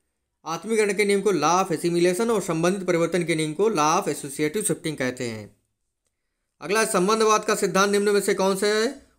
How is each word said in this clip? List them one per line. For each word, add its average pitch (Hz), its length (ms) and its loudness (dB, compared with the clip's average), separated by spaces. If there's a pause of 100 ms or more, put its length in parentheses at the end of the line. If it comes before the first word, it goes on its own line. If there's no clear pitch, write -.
(460)
आत्मीकरण 202 480 0
के 208 120 0
नियम 202 160 2
को 202 120 2
law 160 300 2
of 180 140 -2
assimilation 175 540 0
और 214 100 0
संबंधित 180 460 -2
परिवर्तन 165 360 0
के 165 120 0
नियम 156 180 -2
को 208 180 2
law 156 260 2
of 156 160 -2
associative 151 580 -4
shifting 151 260 -6
कहते 127 320 -4
हैं। 107 220 -12 (1080)
अगला 202 240 0
संबंधवाद 214 600 2
का 214 100 0
सिद्धांत 196 360 0
निम्न 202 180 0
में 202 120 2
से 202 140 0
कौन 190 200 0
सा 208 120 -2
है? 220 300 0 (220)